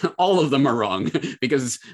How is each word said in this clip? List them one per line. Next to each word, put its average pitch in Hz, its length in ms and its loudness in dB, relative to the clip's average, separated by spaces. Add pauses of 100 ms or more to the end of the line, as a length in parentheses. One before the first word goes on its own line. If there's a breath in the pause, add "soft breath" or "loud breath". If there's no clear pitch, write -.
<laughs> - 140 -4
All 185 220 4
of 156 100 0
them 135 160 4
are 120 80 2
wrong 101 360 -2 (140)
<laughs> - 180 -10
because 127 360 -2 (160 loud breath)